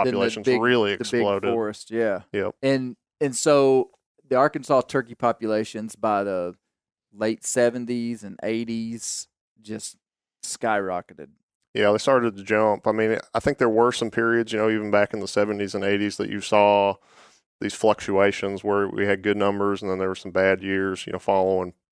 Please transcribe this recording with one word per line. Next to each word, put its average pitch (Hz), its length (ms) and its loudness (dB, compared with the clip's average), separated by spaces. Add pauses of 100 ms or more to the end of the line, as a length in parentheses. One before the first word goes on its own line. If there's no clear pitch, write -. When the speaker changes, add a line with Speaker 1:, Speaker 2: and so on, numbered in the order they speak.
Speaker 1:
the - 60 -
Speaker 2:
populations 113 340 -2
Speaker 1:
big, 123 180 2
Speaker 2:
really 117 300 2
Speaker 1:
the 95 60 -4
big - 20 -6
Speaker 2:
exploded. 104 500 0
Speaker 1:
forest, 107 400 -4
yeah. 110 300 -2 (120)
Speaker 2:
Yep. 98 300 -4
Speaker 1:
And, 131 340 0 (240)
and 139 140 -2
so 135 560 4 (380)
the 127 80 0
Arkansas 139 460 2
turkey 120 340 -6
populations 110 800 -4
by 104 260 0
the 90 320 -4 (580)
late 110 320 -4
seventies 120 800 -2
and 98 220 -16
eighties 113 800 -6 (340)
just 107 360 -14 (480)
skyrocketed. 92 840 -6 (440)
Speaker 2:
Yeah, 104 180 4
they 107 60 4
started 120 380 2
to 98 60 -14
jump. 107 440 2
I 107 60 4
mean, 110 260 2 (160)
I 113 60 -2
think 147 180 -2
there 123 100 2
were 117 240 4
some 117 180 -4
periods, 117 420 0
you 110 60 -2
know, 110 120 2
even 107 200 -2
back 104 220 4
in 107 80 -6
the 98 80 -8
seventies 104 460 -2
and 98 100 -4
eighties 101 320 0
that 101 140 -4
you 101 100 -8
saw 101 540 4 (640)
these 104 140 -6
fluctuations 98 920 0
where 101 240 0
we 101 180 -4
had 98 160 0
good 101 140 0
numbers 101 460 0
and 98 80 -4
then 92 80 -2
there 95 100 -2
were 95 60 -4
some 95 180 -14
bad 95 300 2
years, 95 440 -2
you - 60 -10
know, 92 60 -4
following 95 560 0 (180)